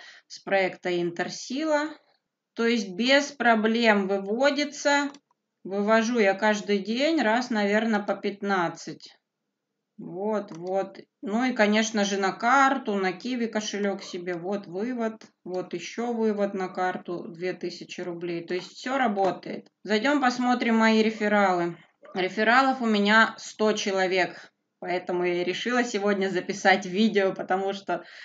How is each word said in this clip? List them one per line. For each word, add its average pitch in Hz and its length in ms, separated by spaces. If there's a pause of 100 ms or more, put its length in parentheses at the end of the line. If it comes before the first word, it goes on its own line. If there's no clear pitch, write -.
(280)
с - 120
проекта 180 600
"Интерсила". 294 840 (680)
То 233 120
есть 220 220
без 262 420
проблем 220 800
выводится. 277 1000 (520)
Вывожу 220 560
я 196 140
каждый 202 460
день 262 420
раз, 240 300
наверно, 214 500
по 202 140
пятнадцать. 190 1000 (840)
Вот, 196 600
вот. 185 420 (220)
Ну 233 240
и, 247 80
конечно 214 500
же, 202 140
на 190 160
карту, 269 640
на 185 180
Киви 240 320
кошелёк 202 580
себе. 180 300
Вот 190 340
вывод, 220 560 (220)
вот 180 280
ещё 226 380
вывод 208 420
на 185 140
карту, 180 600
две 175 240
тысячи 175 480
рублей. 170 440
То 180 100
есть - 180
всё 262 240
работает. 196 720 (120)
Зайдём 220 360
посмотрим 247 560
мои 220 260
рефералы. 202 760 (360)
Рефералов 247 680
у 233 40
меня 214 520
сто - 340
человек. 190 800 (280)
Поэтому 180 440
я 175 180
и 175 40
решила 240 400
сегодня 196 420
записать 190 580
видео, 190 480
потому 196 380
что 180 320 (220)